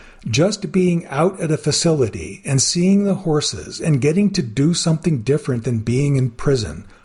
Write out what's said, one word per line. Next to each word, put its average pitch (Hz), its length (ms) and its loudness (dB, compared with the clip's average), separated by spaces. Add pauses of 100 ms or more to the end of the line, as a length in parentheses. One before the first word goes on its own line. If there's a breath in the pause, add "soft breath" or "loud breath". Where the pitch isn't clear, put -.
(280 loud breath)
Just 170 440 0
being 180 340 2
out 165 340 -2
at 160 120 -2
a 151 40 0
facility 127 880 0
and 135 160 0
seeing 190 440 2
the 196 100 2
horses - 640 -4
and 147 200 2
getting 165 300 2
to 180 120 -2
do 135 320 0
something 160 480 0
different 131 400 -2
than 120 160 -2
being 135 380 0
in 131 140 2
prison 107 540 -2 (200 soft breath)